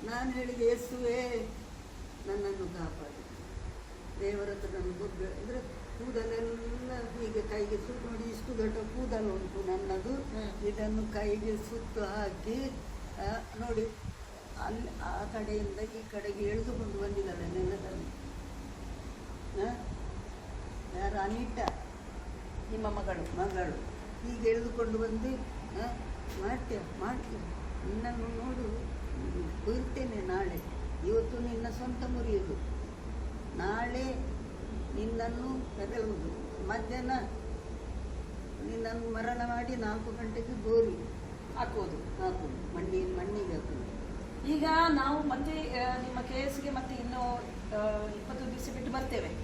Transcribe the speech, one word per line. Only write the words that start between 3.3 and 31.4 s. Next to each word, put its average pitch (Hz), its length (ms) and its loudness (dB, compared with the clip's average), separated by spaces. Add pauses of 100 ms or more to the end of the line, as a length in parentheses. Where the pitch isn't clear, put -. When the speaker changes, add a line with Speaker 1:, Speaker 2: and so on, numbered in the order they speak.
Speaker 1:
ದೇವರ 202 280 2
ಹತ್ರ 196 240 -2
ನನ್ನ 180 200 0
ಬುದ್ಧಿ", 185 320 -2
ಅಂದ್ರೆ 202 340 -4 (400)
ಕೂದಲೆಲ್ಲ 233 960 -2 (280)
ಹೀಗೆ 214 220 0
ಕೈಗೆ 208 340 0
ಸುಟ್ಟು 233 340 -2
ನೋಡಿ, 226 200 -2
ಇಷ್ಟು 226 280 -4
ದೊಡ್ಡ 214 180 4
ಕೂದಲು 220 580 0
ಉಂಟು - 320 -2
ನನ್ನದು. 262 480 2
Speaker 2:
ಹ್ಮ್. 214 520 -2
Speaker 1:
ಇದನ್ನು 214 460 2
ಕೈಗೆ 214 440 2
ಸುತ್ತು 226 440 -2
ಹಾಕಿ, 214 720 0 (480)
ಆ, 202 120 2 (280)
ನೋಡಿ, 226 300 2 (720)
ಅಲ್ಲಿ - 380 -2
ಆ - 220 -2
ಕಡೆಯಿಂದ 208 560 0
ಈ 220 220 -4 (100)
ಕಡೆಗೆ 208 320 -2
ಎಳೆದುಕೊಂಡು 220 540 0
ಬಂದಿದ್ದಾಳೆ 196 600 0
ನೆಲದಲ್ಲಿ. 185 480 0 (1600)
ಆ? 247 220 0 (1120)
ಯಾರು? 202 200 4
ಅನಿತಾ. 226 480 2 (1040)
Speaker 2:
ನಿಮ್ಮ 220 180 2
ಮಗಳು? 190 460 0
Speaker 1:
ಮಗಳು. 370 360 2 (560)
ಹೀಗೆ 226 220 4
ಎಳೆದುಕೊಂಡು 226 480 4
ಬಂದು, 220 300 2 (540)
ಆ, 233 40 0 (540)
"ಮಾಡ್ತೀಯ, 226 380 0 (220)
ಮಾಡ್ತೀಯ, 226 380 -2 (520)
ನಿನ್ನನ್ನು 226 540 0
ನೋಡು, 247 560 0 (640)
ಕುಯ್ತೇನೆ 247 600 2
ನಾಳೆ. 370 300 2 (520)
ಇವತ್ತು 247 300 6
ನಿನ್ನ 233 300 0